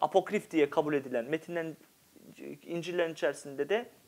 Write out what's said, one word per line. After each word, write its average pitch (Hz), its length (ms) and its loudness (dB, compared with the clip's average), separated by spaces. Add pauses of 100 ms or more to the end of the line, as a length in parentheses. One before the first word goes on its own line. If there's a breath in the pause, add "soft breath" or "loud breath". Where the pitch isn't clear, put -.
apokrif 185 500 2
diye 147 200 4
kabul 151 240 2
edilen 127 300 0
metinlerin, 160 520 -4 (920)
İncil'lerin 170 460 -2
içerisinde 143 560 -2
de 226 200 0 (200)